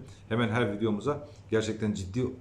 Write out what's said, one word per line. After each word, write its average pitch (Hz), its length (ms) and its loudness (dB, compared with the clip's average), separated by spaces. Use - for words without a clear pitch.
Hemen 113 200 2
her 104 280 2
videomuza 113 500 0
gerçekten 107 420 2
ciddi 95 340 -2